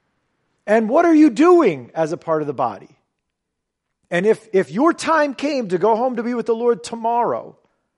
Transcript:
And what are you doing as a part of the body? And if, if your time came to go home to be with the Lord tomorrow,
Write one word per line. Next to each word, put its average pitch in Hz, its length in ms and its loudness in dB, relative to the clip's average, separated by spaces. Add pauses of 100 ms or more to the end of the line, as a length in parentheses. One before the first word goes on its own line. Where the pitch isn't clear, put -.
(640)
And 220 220 2
what 302 160 2
are 339 100 4
you 302 160 6
doing 226 640 2
as 160 200 -2
a 156 40 -6
part 156 240 -4
of 143 60 -6
the 143 60 -6
body? 117 340 -6 (1200)
And 180 160 -2
if, 214 280 0
if 185 180 0
your 294 220 0
time 302 400 -2
came 269 360 -6
to 185 80 -2
go 208 200 2
home 247 180 -4
to 226 80 -6
be 240 120 -6
with 226 100 -6
the 233 100 -2
Lord 233 260 -2
tomorrow, 226 760 -6 (400)